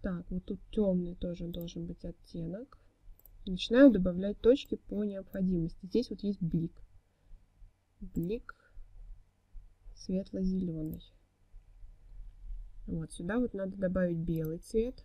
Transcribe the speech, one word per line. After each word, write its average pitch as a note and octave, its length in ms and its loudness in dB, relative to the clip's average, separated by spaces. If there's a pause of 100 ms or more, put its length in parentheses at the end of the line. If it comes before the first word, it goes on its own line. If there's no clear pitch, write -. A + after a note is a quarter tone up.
Так, F3 280 -6
вот F3+ 160 -6
тут G3 140 -8 (100)
темный F3+ 460 2
тоже F3 320 -6
должен E3+ 400 -8
быть F3 180 -12
оттенок. F3 720 -10 (720)
Начинаю A#3 440 10
добавлять F#3 480 0
точки A#3 360 4
по G#3 280 -6
необходимости. F#3+ 840 -2
Здесь A3+ 240 0
вот D4+ 100 -8
есть G3 200 -2
блик. E3 380 -2 (1200)
Блик E3+ 560 -6 (1400)
светло-зеленый. F#3 1040 -4 (1900)
Вот E3+ 240 -6
сюда G3 280 -4
вот A#3+ 140 0
надо F#3+ 220 -6
добавить F3+ 420 0
белый E3 420 -2
цвет. A#3 460 -2